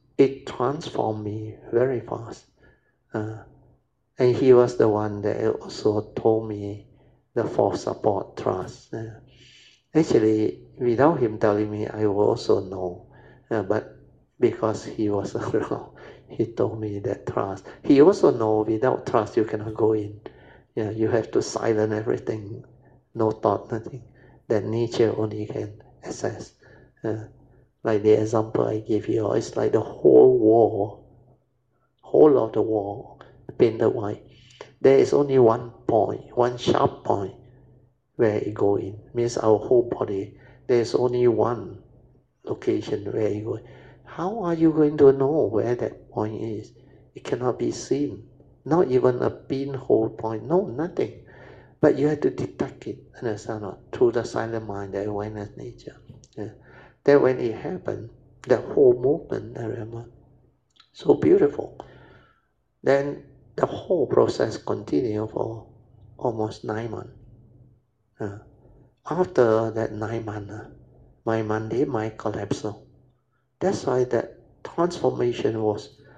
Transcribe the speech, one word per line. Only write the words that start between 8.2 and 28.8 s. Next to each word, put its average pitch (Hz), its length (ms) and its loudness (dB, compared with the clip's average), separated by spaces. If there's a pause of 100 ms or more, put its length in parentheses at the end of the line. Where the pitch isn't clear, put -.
trust. - 580 -8
Uh, 113 260 -10 (760)
actually, 110 680 2 (160)
without 131 400 4
him 107 200 -2
telling 104 320 2
me, 107 160 -4
I 107 200 -4
would 101 160 2
also 110 380 2
know. 92 520 -10 (380)
Uh, 113 120 -2
but 104 360 -4 (420)
because 110 440 2
he 107 260 -4
was 98 260 -4
<laughs> - 180 -6
around, - 440 -4 (300)
he - 180 -4
told 110 340 -4
me 104 200 -6
that - 260 -6
trust. 98 400 -6 (160)
He 139 180 6
also 175 300 6
know 110 360 2
without 113 400 0
trust 107 300 0
you 110 80 4
cannot 107 300 -8
go 110 180 2
in. 104 260 -4 (560)
Yeah, 107 160 -4
you 110 180 -2
have 110 240 0
to 110 100 2
silence 107 500 -2
everything, 110 720 -6 (500)
no 110 180 0
thought, - 380 0
nothing. 117 340 -10 (440)
That 104 160 0
nature 113 500 0
only 107 320 -6
can 107 360 -10 (200)
access. - 500 -10 (520)
Uh, 110 200 -6 (580)
like 107 200 0
the 107 180 6
example 110 460 0
I 110 140 -2